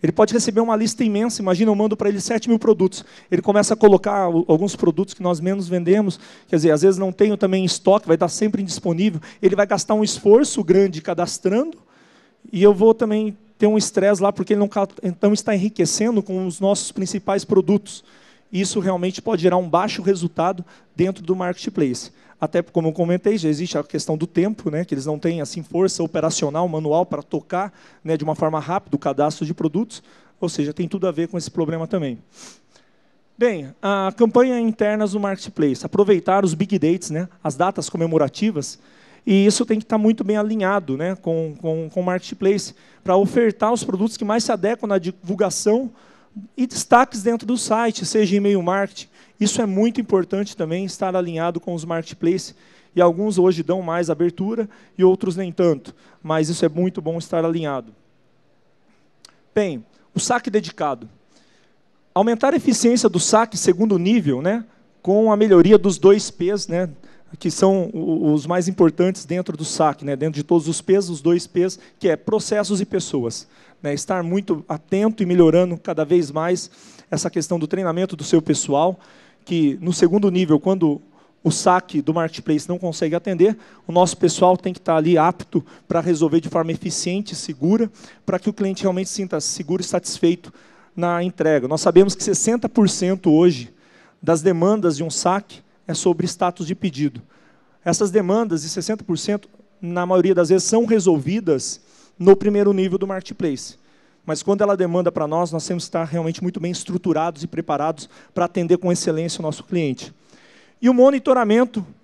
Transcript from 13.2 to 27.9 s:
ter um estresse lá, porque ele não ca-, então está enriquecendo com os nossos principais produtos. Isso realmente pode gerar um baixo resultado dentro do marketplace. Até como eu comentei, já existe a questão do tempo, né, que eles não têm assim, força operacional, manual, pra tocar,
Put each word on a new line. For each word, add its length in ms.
ter 80
um 100
estresse 460
lá, 100
porque 220
ele 60
não 80
ca-, 200
então 320
está 200
enriquecendo 680
com 240
os 140
nossos 300
principais 540
produtos. 580
Isso 300
realmente 400
pode 220
gerar 160
um 100
baixo 320
resultado 640
dentro 260
do 140
marketplace. 760
Até 220
como 260
eu 40
comentei, 440
já 140
existe 260
a 80
questão 320
do 100
tempo, 440
né, 120
que 120
eles 100
não 140
têm 240
assim, 200
força 400
operacional, 640
manual, 380
pra 180
tocar, 480